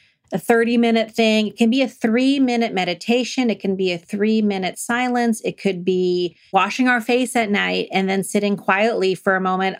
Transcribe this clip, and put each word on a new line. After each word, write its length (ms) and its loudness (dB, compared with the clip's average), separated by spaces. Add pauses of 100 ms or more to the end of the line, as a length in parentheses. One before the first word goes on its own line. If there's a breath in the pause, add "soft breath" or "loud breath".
(320 soft breath)
a 80 -2
thirty-minute 720 2
thing. 340 2
It 120 -8
can 120 2
be 140 2
a 40 0
three-minute 840 0
meditation. 800 -2
It 80 -4
can 160 -2
be 160 -2
a 80 -4
three-minute 800 -2
silence. 640 -2
It 180 -6
could 260 -4
be 500 0 (160 soft breath)
washing 360 0
our 140 2
face 340 0
at 160 0
night 400 -2
and 180 0
then 140 0
sitting 340 -2
quietly 560 0
for 220 0
a 60 -2
moment 380 -2